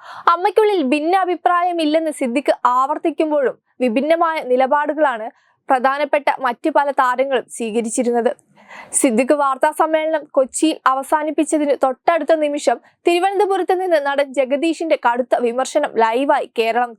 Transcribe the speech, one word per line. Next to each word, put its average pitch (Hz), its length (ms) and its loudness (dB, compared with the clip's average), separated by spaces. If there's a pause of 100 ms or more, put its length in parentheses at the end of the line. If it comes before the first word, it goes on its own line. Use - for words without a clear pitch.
(340)
അമ്മയ്ക്കുള്ളിൽ 392 480 2 (100)
ഭിന്ന 311 240 0 (100)
അഭിപ്രായമില്ലെന്ന് 339 960 -2
സിദ്ദിഖ് 269 340 -2 (240)
ആവർത്തിക്കുമ്പോഴും 294 760 -2 (280)
വിഭിന്നമായ 311 520 0 (160)
നിലപാടുകളാണ് 269 760 0 (400)
പ്രധാനപ്പെട്ട 277 600 0 (160)
മറ്റു 262 320 -2
പല 285 120 2 (120)
താരങ്ങളും 254 540 0
സ്വീകരിച്ചിരുന്നത്. 233 760 -2 (680)
സിദ്ദിഖ് 262 420 2
വാർത്താ 277 300 0 (100)
സമ്മേളനം 311 420 0 (140)
കൊച്ചിയിൽ 285 400 0 (160)
അവസാനിപ്പിച്ചതിന് 302 880 0
തൊട്ടടുത്ത 311 500 0 (120)
നിമിഷം 285 340 -2 (280)
തിരുവനന്തപുരത്ത് 381 760 0
നിന്ന് 359 260 2
നടൻ 277 220 0 (100)
ജഗദീഷിന്റെ 294 580 0 (100)
കടുത്ത 247 280 0 (120)
വിമർശനം 262 460 -2 (120)
ലൈവായി 262 440 0 (100)
കേരളം 233 400 0